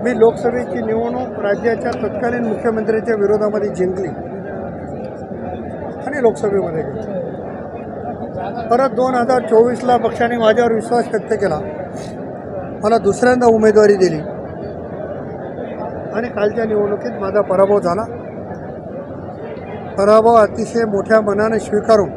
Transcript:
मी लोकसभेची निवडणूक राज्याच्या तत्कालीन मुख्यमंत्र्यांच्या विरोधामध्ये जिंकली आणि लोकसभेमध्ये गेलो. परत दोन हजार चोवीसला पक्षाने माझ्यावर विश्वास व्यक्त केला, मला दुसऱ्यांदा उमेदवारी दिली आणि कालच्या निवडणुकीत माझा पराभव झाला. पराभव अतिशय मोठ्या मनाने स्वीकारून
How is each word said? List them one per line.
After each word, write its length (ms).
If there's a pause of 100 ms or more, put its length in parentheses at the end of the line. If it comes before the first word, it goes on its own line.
मी 140
लोकसभेची 640
निवडणूक 540
राज्याच्या 520
तत्कालीन 540
मुख्यमंत्र्यांच्या 680
विरोधामध्ये 540
जिंकली 380 (2000)
आणि 140
लोकसभेमध्ये 600
गेलो. 200 (1700)
परत 200
दोन 240
हजार 280
चोवीसला 560
पक्षाने 400
माझ्यावर 360
विश्वास 340
व्यक्त 260
केला, 260 (1200)
मला 140
दुसऱ्यांदा 500
उमेदवारी 480
दिली 240 (1900)
आणि 140
कालच्या 380
निवडणुकीत 460 (100)
माझा 200
पराभव 380
झाला. 240 (1900)
पराभव 360
अतिशय 520
मोठ्या 360
मनाने 380
स्वीकारून 580